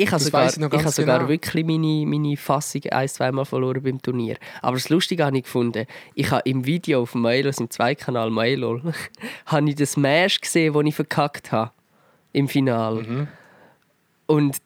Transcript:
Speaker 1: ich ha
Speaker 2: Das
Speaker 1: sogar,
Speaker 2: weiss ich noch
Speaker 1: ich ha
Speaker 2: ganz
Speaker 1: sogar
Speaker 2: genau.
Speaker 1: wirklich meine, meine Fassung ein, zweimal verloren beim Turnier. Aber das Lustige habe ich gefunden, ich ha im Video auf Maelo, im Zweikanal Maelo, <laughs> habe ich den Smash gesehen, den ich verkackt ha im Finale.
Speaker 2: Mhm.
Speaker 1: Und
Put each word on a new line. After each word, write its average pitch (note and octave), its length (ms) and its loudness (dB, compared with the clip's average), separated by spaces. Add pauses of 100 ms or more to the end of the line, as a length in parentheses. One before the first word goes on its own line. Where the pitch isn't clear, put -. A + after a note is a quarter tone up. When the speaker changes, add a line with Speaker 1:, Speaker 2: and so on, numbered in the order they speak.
Speaker 1:
ich G3+ 60 2
ha G3 80 0
Speaker 2:
Das D3 80 0
Speaker 1:
sogar, C#3+ 200 4
Speaker 2:
weiss C3 80 4
ich D#3 60 -6
noch D3 120 -2
Speaker 1:
ich D3+ 80 2
ha D#3 40 0
Speaker 2:
ganz D3+ 120 0
Speaker 1:
sogar D3 240 4
Speaker 2:
genau. D3 100 0
Speaker 1:
wirklich D#3+ 360 -2
meine, D#3 400 0
meine D3 320 0
Fassung C#3+ 540 -2
ein, C3+ 180 0
zweimal C3+ 360 -2
verloren C3 380 -2
beim C3 180 -2
Turnier. A#2+ 360 -4 (240)
Aber B2+ 160 0
das B2+ 120 -6
Lustige E3 360 2
habe C#3 120 2
ich B2+ 60 -4
gefunden, A#2+ 420 -2 (280)
ich C3+ 180 -2
ha B2+ 80 4
im C3 260 0
Video D#3 360 0
auf A#2+ 140 -4
Maelo, B2+ 440 2
im A#2 100 -4
Zweikanal A#2+ 600 -2
Maelo, A#2 500 0 (360)
<laughs> - 320 -16
habe D3+ 220 2
ich C#3 60 0
den C#3+ 120 2
Smash D3+ 520 2
gesehen, D#3+ 340 2
den D3+ 140 4
ich D3+ 80 0
verkackt - 560 -2
ha A2+ 220 0 (580)
im C#3 160 2
Finale. A#2 560 0
Speaker 2:
Mhm. B2+ 240 -6 (1000)
Speaker 1:
Und D3 400 2